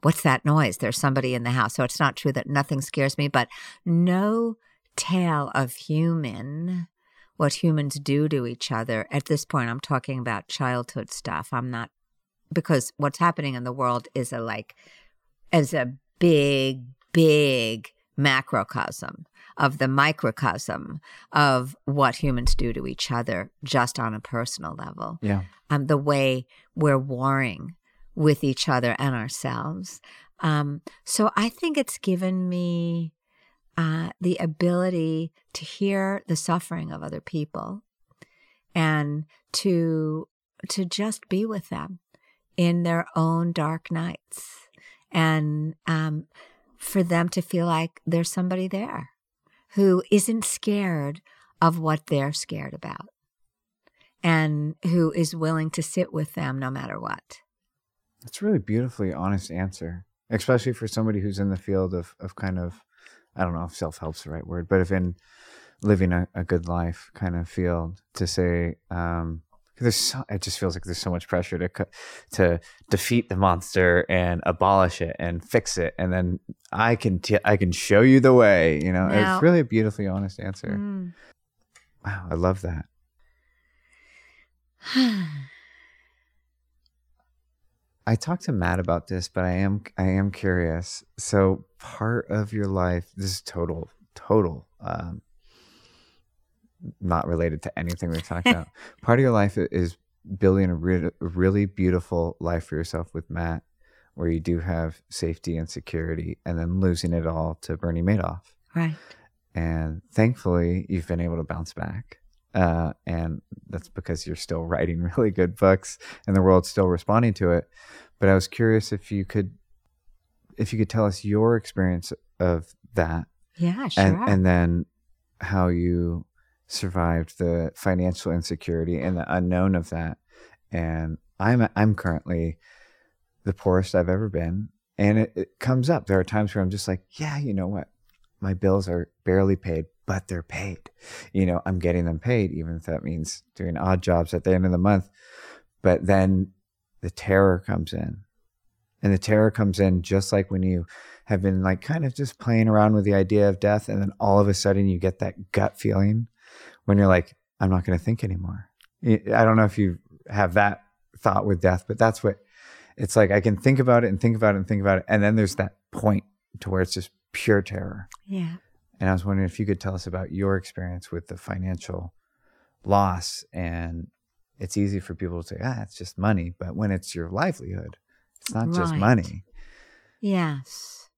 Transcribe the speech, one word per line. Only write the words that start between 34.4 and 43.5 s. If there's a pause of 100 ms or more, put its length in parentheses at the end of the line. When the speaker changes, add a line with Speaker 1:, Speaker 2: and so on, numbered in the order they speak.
Speaker 1:
to
hear
the
suffering
of
other
people (880)
and (280)
to, (420)
to
just
be
with
them (580)
in
their
own